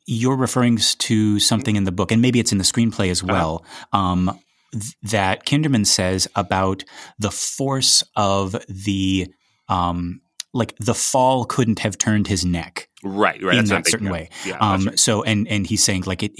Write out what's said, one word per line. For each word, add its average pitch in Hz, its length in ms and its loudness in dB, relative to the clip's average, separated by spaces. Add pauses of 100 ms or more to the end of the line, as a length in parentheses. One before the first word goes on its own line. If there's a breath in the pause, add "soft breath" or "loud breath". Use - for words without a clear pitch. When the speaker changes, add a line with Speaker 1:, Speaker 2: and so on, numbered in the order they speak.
Speaker 1:
you're 127 320 0
referring 120 400 2
s-, - 180 0
to 107 440 2
something 110 360 0
in 98 80 2
the 95 80 0
book, 95 220 0
and 113 80 4
maybe 123 180 4
it's 113 140 0
in 98 60 2
the 92 40 -2
screenplay 107 460 0
as 90 140 -2
Speaker 2:
Uh-huh. 92 100 -2
Speaker 1:
well, 82 320 -2 (260 loud breath)
um, 92 480 2 (320)
th-, 110 320 -10
that 98 420 0
Kinderman 143 400 2
says 92 500 0
about 95 500 0 (340 loud breath)
the 104 120 -2
force - 720 0 (120)
of 98 400 0 (140)
the, 95 580 0 (400 soft breath)
um, 87 540 -2 (320)
like, 117 260 -2
the 107 160 0
fall 127 500 2
couldn't 113 340 0
have 107 200 -4
turned 107 260 0
his 92 180 0
neck 87 460 -4 (140)
Speaker 2:
Right, 98 400 -2
right, 92 160 2
Speaker 1:
in 110 60 2
Speaker 2:
that's 101 40 0
what 98 80 0
I'm 85 60 -4
Speaker 1:
that - 80 0
certain 107 160 -2
Speaker 2:
thinking - 0 -
of. 95 40 -2
Speaker 1:
way. 82 180 -8 (160 loud breath)
Speaker 2:
Yeah, 92 140 -8
Speaker 1:
Um, 107 120 2
Speaker 2:
that's 95 160 0
right. - 120 -4
Speaker 1:
so, 110 240 2
and, 110 260 0
and 101 180 -2
he's 104 160 0
saying, 95 240 0
like, 92 160 -4
it, 104 160 -4